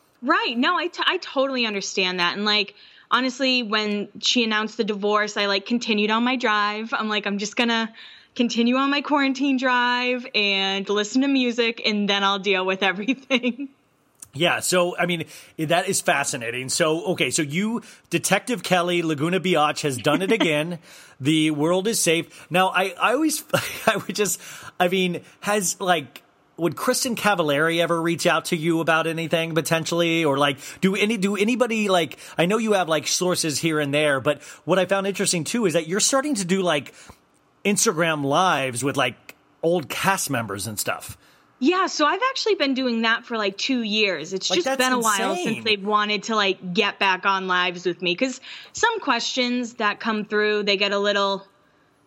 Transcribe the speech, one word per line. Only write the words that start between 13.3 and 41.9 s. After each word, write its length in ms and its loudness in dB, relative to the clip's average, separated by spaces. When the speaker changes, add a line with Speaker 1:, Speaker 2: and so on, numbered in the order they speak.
Speaker 1:
<laughs> 60 -20
Speaker 2:
Yeah, 220 0
so, 380 0
I 80 0
mean, 180 -2
that 300 0
is 140 -2
fascinating. 640 -2
So, 460 0
okay, 180 0
so 100 0
you, 400 -2
Detective 540 0
Kelly, 380 2
Laguna 380 0
Biatch 440 2
has 120 0
done 260 2
it 100 -2
Speaker 1:
<laughs> 80 2
Speaker 2:
again. 400 0
The 300 2
world 360 0
is 140 -2
safe. 480 -2
Now, 180 2
I, 320 0
I 140 2
always, 360 0
<laughs> 380 -2
I 80 4
would 180 -6
just, 280 -2
I 120 2
mean, 320 0
has, 400 -2
like, 420 -2
would 180 0
Kristen 400 -2
Cavallari 640 2
ever 220 2
reach 260 0
out 180 2
to 120 -2
you 240 0
about 260 2
anything 480 -2
potentially? 680 0
Or, 120 2
like, 200 2
do 160 2
any, 180 2
do 220 0
anybody, 500 2
like, 300 2
I 80 4
know 120 2
you 160 2
have, 160 2
like, 180 0
sources 520 0
here 200 0
and 140 -2
there, 260 2
but 240 -2
what 140 2
I 60 2
found 220 0
interesting 380 -2
too 200 -2
is 100 2
that 120 0
you're 140 -2
starting 340 0
to 80 -2
do, 180 0
like, 320 0
Instagram 640 2
lives 580 2
with, 140 0
like, 380 -2
old 240 0
cast 420 -2
members 380 -4
and 100 -8
stuff. 400 -6
Speaker 1:
Yeah, 300 2
so 180 0